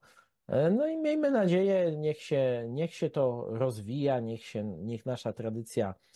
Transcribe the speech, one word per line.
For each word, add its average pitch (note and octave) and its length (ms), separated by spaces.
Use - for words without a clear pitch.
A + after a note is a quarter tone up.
E, D3+ 220
no C4+ 180
i D#4+ 80
miejmy D4+ 340
nadzieję, F#3 680
niech D3+ 260
się, B2+ 480
niech D#3 240
się E3 160
to B2 400
rozwija, B2 680
niech A2+ 240
się, G#2+ 200
niech G#2 420
nasza A#2+ 260
tradycja A2 600